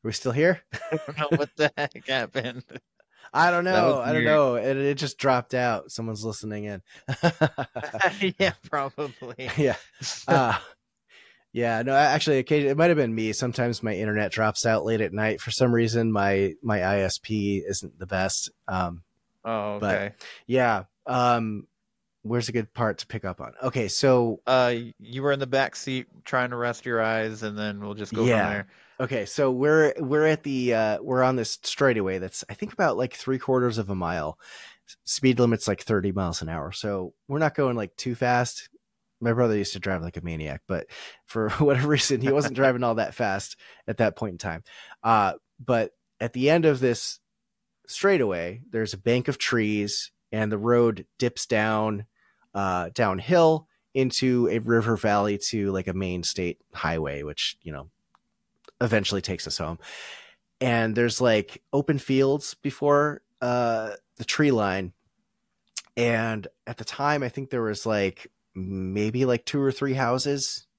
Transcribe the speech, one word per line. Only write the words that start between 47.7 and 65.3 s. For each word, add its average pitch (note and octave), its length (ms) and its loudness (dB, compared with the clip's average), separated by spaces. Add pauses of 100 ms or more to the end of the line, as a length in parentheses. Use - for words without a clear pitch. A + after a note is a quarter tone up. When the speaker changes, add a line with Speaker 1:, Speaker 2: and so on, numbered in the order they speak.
Speaker 1:
straightaway, A2 840 0
there's A2 240 -4
a G2 40 -12
bank A#2+ 300 2
of C3+ 100 -4
trees, G#2+ 760 0 (200)
and G#2+ 200 0
the G#2 60 -2
road A2+ 480 4 (120)
dips - 280 -2
down, G#2+ 600 0 (480)
uh, F#2 400 -2
downhill D#3 720 2 (280)
into B2+ 560 2
a A2+ 80 0
river A2+ 380 2
valley G#2 420 2
to, G2+ 320 -2
like, F#2+ 160 -2
a F#2 80 -4
main F2+ 280 -4
state F2+ 380 -4 (140)
highway, D#2 480 -4
which, - 400 -6
you D#2+ 100 -12
know, C#2+ 180 -14 (880)
eventually G#2 400 0
takes F2+ 260 -8
us - 120 -6
home. E2 200 -6 (840)
And A2+ 340 2
there's, A#2+ 240 0
like, A2 420 2 (120)
open C#3+ 240 2
fields C3+ 560 0
before, C#3+ 680 0 (220)
uh, A#2 480 0 (260)
the A#2+ 80 -10
tree D3 260 2
line. G2 440 0 (1000)